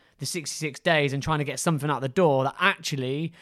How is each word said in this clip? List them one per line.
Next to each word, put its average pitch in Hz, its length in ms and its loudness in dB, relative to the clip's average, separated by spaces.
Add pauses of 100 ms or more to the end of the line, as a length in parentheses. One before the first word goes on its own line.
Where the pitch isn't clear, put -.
(200)
the 139 60 -10
sixty-six 151 560 -8
days 151 320 2
and 139 100 -4
trying 156 160 0
to 147 60 -2
get 139 160 -6
something 151 280 0
out 131 120 -2
the 135 80 -2
door 139 340 4
that 135 160 -2
actually 160 720 0 (100)